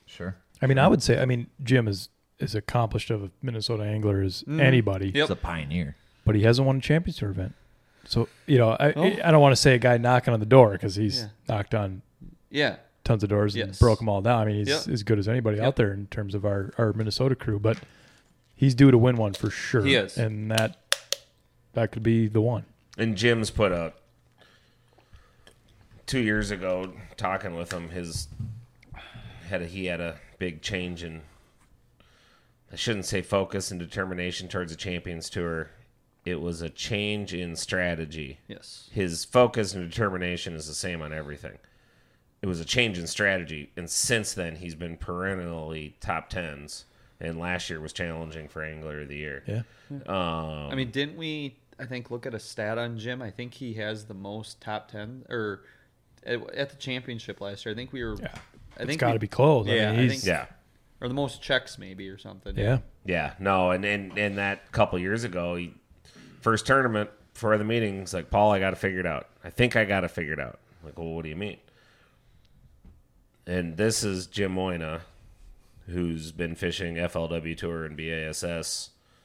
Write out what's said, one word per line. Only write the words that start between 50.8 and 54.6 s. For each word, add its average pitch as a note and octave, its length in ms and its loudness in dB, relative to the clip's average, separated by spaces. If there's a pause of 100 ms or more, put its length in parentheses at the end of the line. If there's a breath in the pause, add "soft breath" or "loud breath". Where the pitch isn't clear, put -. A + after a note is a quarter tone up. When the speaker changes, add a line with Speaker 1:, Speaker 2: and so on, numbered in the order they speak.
Speaker 3:
didn't C#3+ 260 -6
we, D3+ 400 -10 (220)
I B2+ 80 -12
think, A#2+ 240 -12
look A#2+ 160 -10
at A#2+ 80 -8
a G#2+ 40 -8
stat A2 380 -6
on A#2 220 -6
Jim? B2 240 -8
I G#2+ 80 -10
think B2 240 -12
he A#2+ 200 -10
has G#2+ 320 -6
the G#2+ 80 -14
most G2+ 460 -12